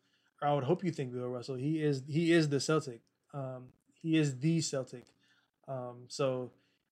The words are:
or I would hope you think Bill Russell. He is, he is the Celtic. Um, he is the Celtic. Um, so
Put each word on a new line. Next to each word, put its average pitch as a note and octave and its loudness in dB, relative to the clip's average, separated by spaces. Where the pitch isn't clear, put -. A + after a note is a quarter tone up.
or D3 0
I D3 4
would C3+ 2
hope F3 2
you F3 0
think B2+ -6
Bill B2 -4
Russell. B2+ -6
He D3+ -2
is, C#3+ 2
he E3 2
is D#3+ 6
the C#3 2
Celtic. D3 -2
Um, C3 -8
he D#3+ 0
is C#3+ 2
the D#3+ 2
Celtic. B2+ -6
Um, B2 -10
so B2+ -2